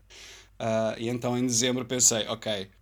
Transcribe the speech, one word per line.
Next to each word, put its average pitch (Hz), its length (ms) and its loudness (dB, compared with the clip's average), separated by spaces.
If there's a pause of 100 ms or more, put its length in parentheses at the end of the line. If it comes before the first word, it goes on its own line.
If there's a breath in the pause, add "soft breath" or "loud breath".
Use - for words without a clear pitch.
(580 loud breath)
Ah, 110 400 0
e 117 100 -4
então 123 300 -2
em 127 80 2
dezembro 123 380 2
pensei, 120 440 2
ok, 107 400 -4 (140)